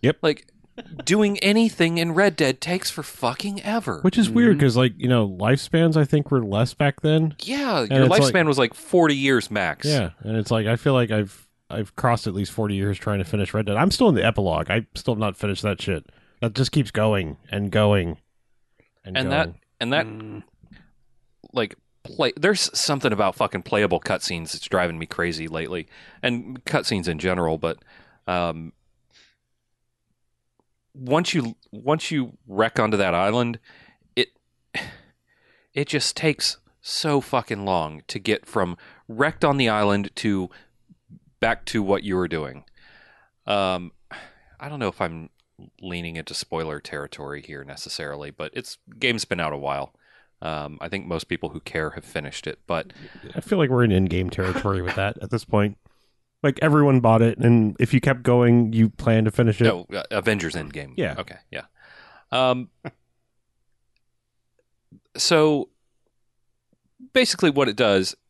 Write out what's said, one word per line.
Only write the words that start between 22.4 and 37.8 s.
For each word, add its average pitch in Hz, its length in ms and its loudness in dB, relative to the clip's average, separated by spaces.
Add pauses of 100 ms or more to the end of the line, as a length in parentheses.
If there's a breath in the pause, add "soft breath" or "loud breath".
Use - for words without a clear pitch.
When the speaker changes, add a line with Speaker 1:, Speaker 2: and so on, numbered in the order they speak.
Speaker 2:
something 139 360 0
about 98 220 0
fucking 101 280 -2
playable 101 380 2
cutscenes 85 520 -6
that's - 140 -14
driving 87 320 0
me 82 60 -8
crazy 82 420 -6
lately, 80 400 -8 (340 loud breath)
and 123 440 -6
cutscenes 98 420 -2
in 80 120 -4
general. 85 380 0
But, 82 200 -6 (500 soft breath)
um, 85 460 -4 (2250 soft breath)
once 139 400 0
you, 120 220 0 (160)
once 131 400 -2
you 131 260 -4 (100)
wreck 110 320 0
onto 107 180 2
that 95 180 2
island, 117 440 0 (560 soft breath)
it, 127 140 0 (1400 loud breath)
it 139 140 -4
just - 280 -2
takes - 420 -2 (240)
so - 400 -2
fucking 107 440 -4
long 78 420 -2